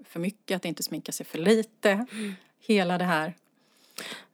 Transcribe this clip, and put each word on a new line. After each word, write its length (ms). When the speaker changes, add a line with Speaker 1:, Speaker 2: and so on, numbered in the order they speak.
Speaker 1:
för 120
mycket, 360
att 80
inte 180
sminka 300
sig 140
för 120
lite. 520
Speaker 2:
Mm. 440
Speaker 1:
Hela 380
det 60
här. 300